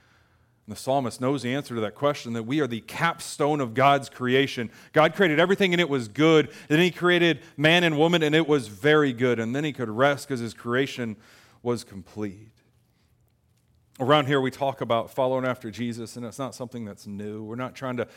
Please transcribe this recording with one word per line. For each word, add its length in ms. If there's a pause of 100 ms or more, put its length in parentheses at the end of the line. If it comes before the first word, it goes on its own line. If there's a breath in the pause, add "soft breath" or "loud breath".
(680 soft breath)
and 100
the 0
psalmist 440
knows 220
the 120
answer 200
to 80
that 120
question, 380
that 120
we 160
are 60
the 140
capstone 800
of 140
God's 340
creation. 640 (220 loud breath)
God 220
created 240
everything 360
and 60
it 80
was 200
good. 420 (180 loud breath)
Then 120
He 100
created 520 (140 loud breath)
man 280
and 140
woman 240
and 120
it 140
was 200
very 440
good. 260
And 160
then 100
He 80
could 160
rest 400
'cause 120
His 140
creation 600 (460 soft breath)
was 220
complete. 680 (1500)
Around 280
here 120
we 100
talk 300
about 300
following 340
after 260
Jesus, 460
and 80
it's 140
not 160
something 300
that's 220
new. 360
We're 140
not 180
trying 240
to 180